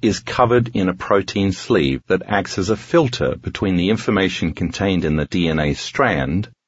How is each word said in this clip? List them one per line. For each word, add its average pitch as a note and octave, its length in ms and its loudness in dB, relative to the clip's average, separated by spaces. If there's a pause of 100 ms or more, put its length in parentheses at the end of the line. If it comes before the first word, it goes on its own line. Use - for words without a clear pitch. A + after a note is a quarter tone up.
is G#2 200 0
covered A#2+ 560 2
in F#2+ 140 2
a F2+ 40 2
protein G2 600 0
sleeve C#2+ 540 0
that F#2 180 0
acts G2+ 340 -2
as F#2 100 0
a G#2+ 80 0
filter A#2+ 580 0
between F#2+ 420 -2
the F2+ 120 2
information G2 640 0
contained F2+ 520 -2
in D2+ 100 0
the D2+ 100 0
D F2 220 0
N D#2 120 0
A D2 140 0
strand E2+ 760 -2 (180)